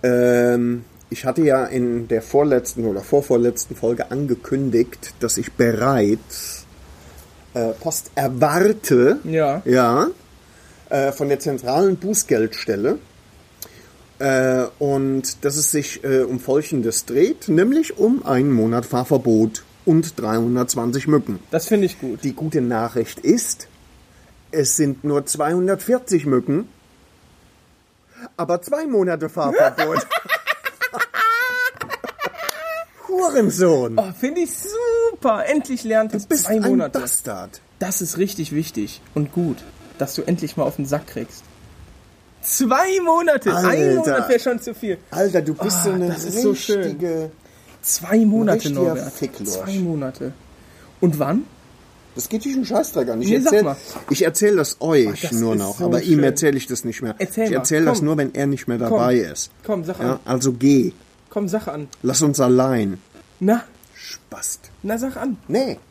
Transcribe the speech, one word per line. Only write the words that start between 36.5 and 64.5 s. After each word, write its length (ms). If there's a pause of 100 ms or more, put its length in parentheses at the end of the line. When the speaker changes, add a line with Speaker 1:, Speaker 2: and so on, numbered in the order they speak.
Speaker 1:
ein 60
Speaker 2:
Monate. 380
Speaker 1:
Bastard. 600 (180)
Speaker 2:
Das 220
ist 180
richtig 340
wichtig 480 (140)
und 180
gut, 260 (400)
dass 160
du 80
endlich 340
mal 80
auf 120
den 100
Sack 220
kriegst. 340 (1000)
Zwei 600
Monate! 520
Ein 80
Speaker 1:
Alter. 360
Speaker 2:
Monat 280
wär 120
schon 200
zu 140
viel. 240 (120)
Speaker 1:
Alter, 320
du 120
bist 260
Speaker 2:
Ah, 40
Speaker 1:
so 80
eine 160
Speaker 2:
das 160
ist 180
so 120
schön. 260
Speaker 1:
richtige 500 (520)
Speaker 2:
Zwei 420
Monate, 340
Speaker 1:
richtiger 220
Speaker 2:
Norbert. 320
Speaker 1:
Ficklorsch. 460
Speaker 2:
Zwei 200
Monate. 540 (680)
Und 180
wann? 260 (720)
Speaker 1:
Das 140
geht 160
dich 100
einen 100
Scheißdreck 440
an. 140
Ich 80
Speaker 2:
Nee, 80
sag 140
Speaker 1:
erzähl, 120
Speaker 2:
mal. 120 (340)
Speaker 1:
ich 140
erzähl 320
das 240
euch 280
Speaker 2:
Ah, 220
das 20
Speaker 1:
nur 220
Speaker 2:
ist 60
Speaker 1:
noch, 180
Speaker 2:
so 80
Speaker 1:
aber 160
ihm 140
Speaker 2:
schön. 80
Speaker 1:
erzähl 320
ich 100
das 180
nicht 180
mehr. 160
Speaker 2:
Erzähl 260
Speaker 1:
Ich 60
Speaker 2:
mal, 80
Speaker 1:
erzähl 260
das 140
Speaker 2:
komm. 80
Speaker 1:
nur, 100
wenn 180
er 120
nicht 220
mehr 100
Speaker 2:
Komm. 120
Speaker 1:
dabei 260
ist. 340 (140)
Speaker 2:
Komm, 200
sag 160
Speaker 1:
Ja, 140
Speaker 2:
an. 100
Speaker 1:
also 280
geh. 400 (380)
Speaker 2:
Komm, 180
sag 200
an. 200 (140)
Speaker 1:
Lass 200
uns 180
allein. 580 (420)
Speaker 2:
Na? 220 (320)
Speaker 1:
Spast. 760 (120)